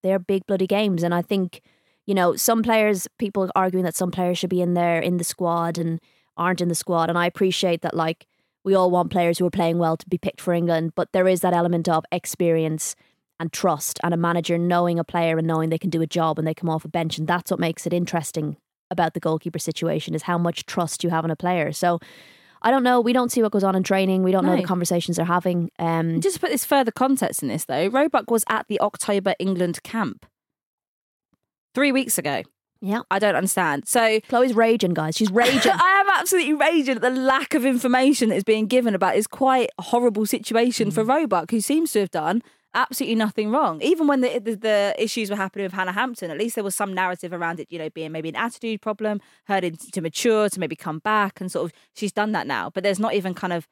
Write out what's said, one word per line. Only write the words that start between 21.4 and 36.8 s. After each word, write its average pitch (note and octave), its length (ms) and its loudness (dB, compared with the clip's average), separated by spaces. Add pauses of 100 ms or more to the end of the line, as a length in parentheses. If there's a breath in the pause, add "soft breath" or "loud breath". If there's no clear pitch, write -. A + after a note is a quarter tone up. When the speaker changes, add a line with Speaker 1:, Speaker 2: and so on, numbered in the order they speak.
Speaker 1:
So E3+ 280 0 (600 loud breath)
I A3+ 100 2
don't C4 120 4
know. B3 160 4
We A#3+ 140 2
don't B3 180 2
see A#3+ 120 2
what G#3+ 80 2
goes G3 120 2
on F#3+ 120 2
in F#3 80 2
training. F#3+ 400 2
We F#3 80 4
don't F#3 140 4
know F#3 100 4
the F3+ 80 2
Speaker 2:
No. F3 40 -4
Speaker 1:
conversations F3 500 -2
they're E3+ 80 0
having. F3 440 0 (100)
Um, E3 420 0
Speaker 2:
Just F#4 140 0
to - 60 -12
put F4+ 80 -2
this - 160 -2
further C4 260 2
context C4 520 0
in C3+ 60 -4
this, B2+ 160 -4
though, D3+ 220 0
Roebuck C4 440 0
was A3+ 180 2
at - 180 -2
the - 140 -2
October G3+ 580 0
England F3+ 440 -2
camp G#3 420 -6 (1500)
three C#4 180 2
weeks B3+ 260 0
ago. C#3+ 260 -4 (360)
Speaker 1:
Yeah. G#3 300 -4
Speaker 2:
I D4 100 0
don't G3+ 160 2
understand. D#3+ 520 0
So A3 320 2 (100)
Speaker 1:
Chloe's B3 240 4
raging, A3+ 400 4
guys. D#3+ 240 -2
She's G#3+ 140 2
raging. A#3+ 280 4
Speaker 2:
<laughs> - 140 0
I F#4+ 320 6
am F#4+ 140 4
absolutely D#4+ 340 2
raging D4 440 2